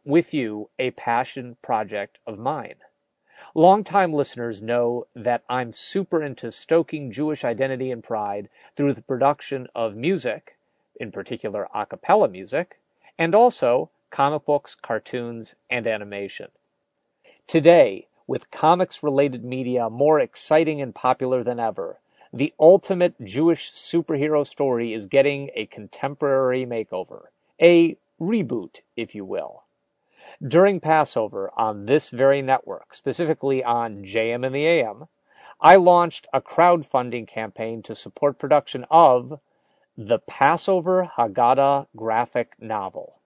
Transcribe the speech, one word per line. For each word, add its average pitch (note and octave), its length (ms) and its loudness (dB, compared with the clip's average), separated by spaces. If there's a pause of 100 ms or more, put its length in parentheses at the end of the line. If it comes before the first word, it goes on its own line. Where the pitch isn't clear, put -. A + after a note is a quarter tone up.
with D#3+ 280 0
you G#2+ 460 -6
a B2+ 140 -4
passion B2 680 -6
project G#2 640 -6
of G#2+ 140 -12
mine. B2+ 380 -8 (800)
Longtime F#3 580 4
listeners A#2+ 480 -4
know A#2+ 540 -2
that A#2+ 340 -4
I'm B2 240 -6
super F3+ 500 -4
into B2+ 300 -10
stoking D#3+ 580 -2
Jewish D3 320 -6
identity C3 480 -4
and A#2+ 140 -10
pride G3+ 460 -6 (260)
through C#3+ 160 0
the A#2 80 -8
production C3+ 720 -2
of A2 220 -4
music, C3 640 -6 (380)
in A#2 140 -12
particular G#2 640 -8
a G#2 120 -6
cappella F#3+ 420 2
music, G#2 500 -8 (400)
and E3 160 2
also D#3+ 540 4 (220)
comic C#3+ 340 0
books, - 380 -2
cartoons, A#2 720 -8 (160)
and A#2+ 160 -4
animation. G2+ 640 -8 (960)
Today, D3+ 640 4 (180)
with - 240 -8
comics-related D3 920 0
media B2 460 -4
more C#3+ 320 2
exciting D3+ 640 0
and B2 120 -10
popular B2+ 480 -2
than A#2+ 160 -4
ever, G#2 400 -6 (360)
the C3+ 260 -2
ultimate F3+ 640 4
Jewish D3 480 -2
superhero D3+ 720 -2
story A#2+ 460 -2
is G#2+ 140 -8
getting C#3 480 0
a A2 100 -6
contemporary C3 1000 -4
makeover, G#2+ 640 -10 (320)
a E3+ 340 6 (240)
reboot, E3 640 -6 (140)
if A#2 180 -10
you G#2 100 -12
will. D#2+ 380 -10 (840)
During F3+ 340 4
Passover B2 760 0
on G#2+ 300 -4
this C#3+ 240 0
very C3+ 320 2
network, C3 520 -4
specifically C#3 720 -4
on A#2 400 -4
J A2 300 -2
M B2 100 -6
in C3 80 -4
the C#3+ 140 -2
A D#3+ 200 2
M, A2 220 -14 (500)
I E3+ 180 10
launched F3 580 4
a C3 80 0
crowdfunding C3 840 0
campaign A2+ 580 -8
to A2+ 100 -12
support - 440 -4
production C#3 520 0
of C#3 500 6 (560)
the A2 220 -2
Passover F3 1000 0
Haggadah C3 720 2 (100)
graphic A2+ 640 -4
novel. G#2 640 -10